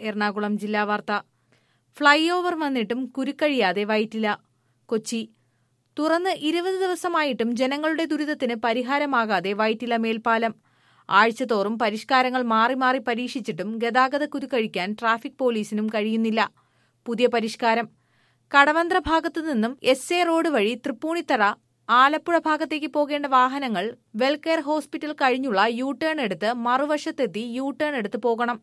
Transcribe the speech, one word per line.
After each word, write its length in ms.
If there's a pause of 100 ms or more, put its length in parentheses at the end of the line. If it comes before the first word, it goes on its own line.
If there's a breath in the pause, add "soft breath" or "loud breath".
എറണാകുളം 580
ജില്ലാ 260
വാർത്ത. 280 (840)
ഫ്ലൈ 320
ഓവർ 280
വന്നിട്ടും 500
കുരുക്കഴിയാതെ 760
വൈറ്റില. 420 (640)
കൊച്ചി. 320 (760)
തുറന്ന് 440
ഇരുപത് 380
ദിവസമായിട്ടും 800
ജനങ്ങളുടെ 480
ദുരിതത്തിന് 520
പരിഹാരമാകാതെ 960
വൈറ്റില 440
മേൽപ്പാലം. 580 (540 soft breath)
ആഴ്ചതോറും 680
പരിഷ്കാരങ്ങൾ 680
മാറി 300
മാറി 240
പരീക്ഷിച്ചിട്ടും 800
ഗതാഗത 480
കുരുക്കഴിക്കാൻ 680
ട്രാഫിക് 440
പോലീസിനും 500
കഴിയുന്നില്ല. 520 (680)
പുതിയ 200
പരിഷ്കാരം. 600 (640)
കടവന്ത്ര 520
ഭാഗത്തു 400
നിന്നും 300 (120)
എസ് 280
എ 120
റോഡ് 240
വഴി 280
തൃപ്പൂണിത്തറ, 680 (460)
ആലപ്പുഴ 500
ഭാഗത്തേക്ക് 500
പോകേണ്ട 380
വാഹനങ്ങൾ 580 (300)
വെൽകെയർ 460
ഹോസ്പിറ്റൽ 520
കഴിഞ്ഞുള്ള 480 (100)
യു 220
ടേൺ 280
എടുത്ത് 360
മറുവശത്തെത്തി 960
യു 220
ടേൺ 240
എടുത്ത് 240
പോകണം. 420